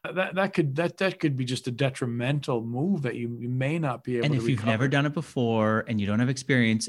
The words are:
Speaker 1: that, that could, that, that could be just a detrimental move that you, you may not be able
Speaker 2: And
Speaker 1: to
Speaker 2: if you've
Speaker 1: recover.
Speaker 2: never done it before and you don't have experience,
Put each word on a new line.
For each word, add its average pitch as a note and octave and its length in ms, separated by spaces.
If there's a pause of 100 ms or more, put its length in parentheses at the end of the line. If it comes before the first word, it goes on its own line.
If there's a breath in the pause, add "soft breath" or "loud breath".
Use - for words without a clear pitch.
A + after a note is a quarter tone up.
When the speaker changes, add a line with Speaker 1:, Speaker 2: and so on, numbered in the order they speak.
(140)
Speaker 1:
that, F3+ 220
that G3 180
could, C#3 220
that, F3 220
that F#3 200
could D3 180
be C3 80
just B2 220
a B2+ 60
detrimental B2+ 920
move C#3 400
that A#2 140
you, A#2+ 240
you A#2+ 80
may C3 280
not C3+ 280
be B2 140
able C3 80
Speaker 2:
And D3+ 80
Speaker 1:
to B2 60
Speaker 2:
if - 80
you've B2 120
Speaker 1:
recover. A2+ 100
Speaker 2:
never A2 160
done C#3+ 180
it D3 100
before A2+ 760
and G#2+ 120
you G2 60
don't G#2+ 140
have B2 80
experience, A#2+ 600